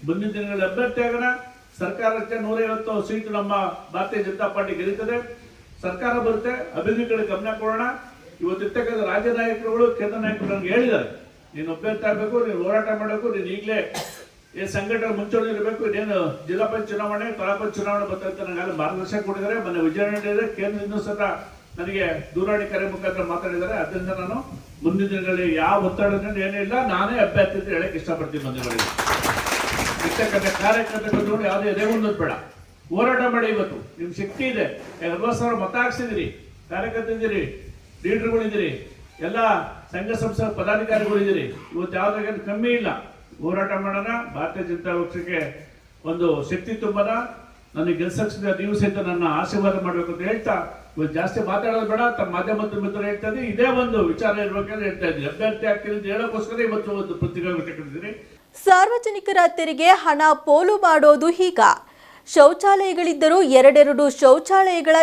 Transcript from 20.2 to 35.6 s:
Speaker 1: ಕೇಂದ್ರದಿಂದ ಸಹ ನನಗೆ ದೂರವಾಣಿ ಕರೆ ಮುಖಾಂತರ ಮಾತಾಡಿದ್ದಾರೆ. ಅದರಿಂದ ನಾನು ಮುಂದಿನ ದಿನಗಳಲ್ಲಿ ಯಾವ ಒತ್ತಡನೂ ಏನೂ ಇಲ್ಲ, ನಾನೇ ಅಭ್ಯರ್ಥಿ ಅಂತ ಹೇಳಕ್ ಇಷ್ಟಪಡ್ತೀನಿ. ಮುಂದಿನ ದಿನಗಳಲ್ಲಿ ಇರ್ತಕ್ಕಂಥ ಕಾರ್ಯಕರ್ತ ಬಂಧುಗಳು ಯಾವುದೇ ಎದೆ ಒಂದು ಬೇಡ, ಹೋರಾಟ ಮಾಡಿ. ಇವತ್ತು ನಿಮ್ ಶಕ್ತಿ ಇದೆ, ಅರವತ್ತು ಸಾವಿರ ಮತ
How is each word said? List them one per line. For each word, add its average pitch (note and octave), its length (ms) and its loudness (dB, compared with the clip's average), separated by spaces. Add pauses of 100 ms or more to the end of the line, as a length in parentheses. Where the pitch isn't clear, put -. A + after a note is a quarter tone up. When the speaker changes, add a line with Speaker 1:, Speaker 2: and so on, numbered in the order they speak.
Speaker 1:
ಕೇಂದ್ರದಿಂದ G3+ 480 -6
ಸಹ G3+ 540 -4 (300)
ನನಗೆ F3 560 -4
ದೂರವಾಣಿ G3+ 320 0
ಕರೆ F#3+ 240 -2
ಮುಖಾಂತರ F#3 320 -4
ಮಾತಾಡಿದ್ದಾರೆ. F3 500 -4
ಅದರಿಂದ F#3 360 -4
ನಾನು F#3+ 260 -6 (500)
ಮುಂದಿನ G3 220 2
ದಿನಗಳಲ್ಲಿ F3+ 480 0
ಯಾವ F#3 320 2
ಒತ್ತಡನೂ G3+ 520 0
ಏನೂ G3 240 -2
ಇಲ್ಲ, A#3+ 240 0
ನಾನೇ G3+ 320 0
ಅಭ್ಯರ್ಥಿ G3 400 4
ಅಂತ F#3 100 -6
ಹೇಳಕ್ F3 280 -2
ಇಷ್ಟಪಡ್ತೀನಿ. D3+ 480 -4
ಮುಂದಿನ B2+ 180 -6
ದಿನಗಳಲ್ಲಿ A#2 520 -2 (920)
ಇರ್ತಕ್ಕಂಥ G3 580 0
ಕಾರ್ಯಕರ್ತ G#3+ 520 0
ಬಂಧುಗಳು G#3 300 0
ಯಾವುದೇ G3+ 240 0
ಎದೆ G3+ 160 0
ಒಂದು G#3+ 280 0
ಬೇಡ, D#3 200 -2 (640)
ಹೋರಾಟ B3 340 2
ಮಾಡಿ. A3+ 180 2
ಇವತ್ತು F#3+ 560 -4
ನಿಮ್ F3 120 -8
ಶಕ್ತಿ G3+ 300 -6
ಇದೆ, A3 200 -2
ಅರವತ್ತು F3+ 760 -4
ಸಾವಿರ A#3 160 0
ಮತ G3 220 -4